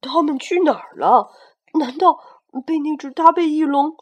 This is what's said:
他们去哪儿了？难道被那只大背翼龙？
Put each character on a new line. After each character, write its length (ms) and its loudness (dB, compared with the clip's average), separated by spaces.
他 220 -2
们 160 -2
去 220 -4
哪 140 4
儿 220 -12
了？ 340 2
难 200 -4
道 200 4
被 120 -2
那 180 -4
只 140 -12
大 220 4
背 160 0
翼 160 -2
龙？ 360 -2